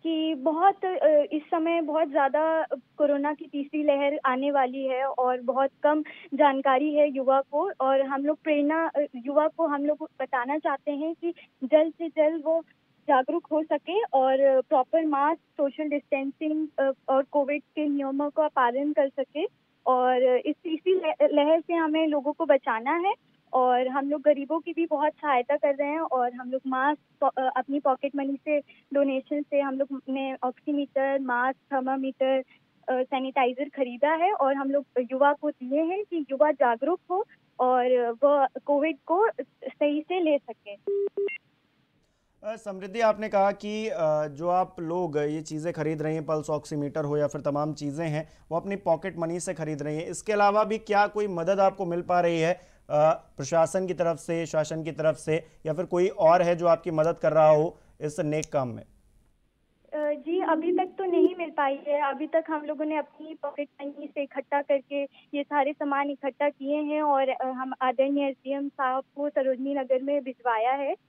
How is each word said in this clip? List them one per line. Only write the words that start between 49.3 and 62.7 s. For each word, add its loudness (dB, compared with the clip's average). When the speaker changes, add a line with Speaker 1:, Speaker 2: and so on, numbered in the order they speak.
Speaker 2:
से -6
खरीद -6
रहे -6
हैं। -6
इसके -6
अलावा 4
भी -2
क्या 0
कोई -4
मदद 0
आपको 2
मिल -4
पा 0
रही 2
है, 2
अ, 6
प्रशासन 0
की -4
तरफ 0
से, -4
शासन -4
की -6
तरफ 2
से, -2
या -2
फिर -4
कोई 2
और 6
है 4
जो 0
आपकी 2
मदद 2
कर 2
रहा 8
हो 4
इस -6
नेक -4
काम -2
में? -12
Speaker 1:
अ, -20
जी, -2
अभी 0
तक 0
तो -4
नहीं 4
मिल -6
पाई -2
है। 0
अभी -6
तक 0
हम -4
लोगों -4